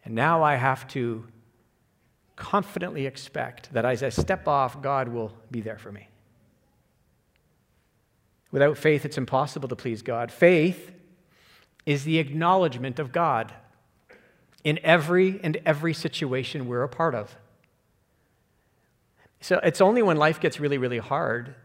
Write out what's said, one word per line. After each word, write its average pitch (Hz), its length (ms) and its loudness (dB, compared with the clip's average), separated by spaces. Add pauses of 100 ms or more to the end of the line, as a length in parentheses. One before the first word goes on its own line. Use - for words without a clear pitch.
And 113 80 -10
now 156 300 2
I 147 100 4
have 131 360 -2
to 117 360 -6 (1080)
confidently 190 720 -4
expect - 680 -10
that 117 120 0
as 123 180 0
I 131 60 -2
step 185 380 -2
off, 139 360 0
God 135 240 -2
will 113 260 -8 (160)
be 117 120 -6
there 107 180 -10
for 107 120 -16
me. 101 180 -20 (2500)
Without 143 260 2
faith, 151 260 2
it's - 140 -6
impossible 135 500 -2
to 120 80 -6
please 113 280 -8
God. 117 280 -4
Faith 175 600 4 (920)
is 143 180 -2
the 160 160 0
acknowledgement 151 800 0
of 127 140 -6
God 135 400 0 (1120)
in 151 180 2
every 175 580 4
and 165 240 -2
every 156 280 2
situation 135 720 -4
we're 120 160 -2
a 143 60 -4
part 156 260 -2
of. 104 180 -8 (2000)
So - 240 0
it's 156 160 2
only 214 220 6
when 175 160 4
life 156 240 2
gets 160 180 -2
really, 143 180 0
really 123 200 -2
hard 123 680 -4